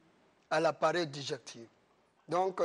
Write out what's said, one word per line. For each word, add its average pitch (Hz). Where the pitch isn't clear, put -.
à 156
l'appareil 160
digestif. 135
Donc, 180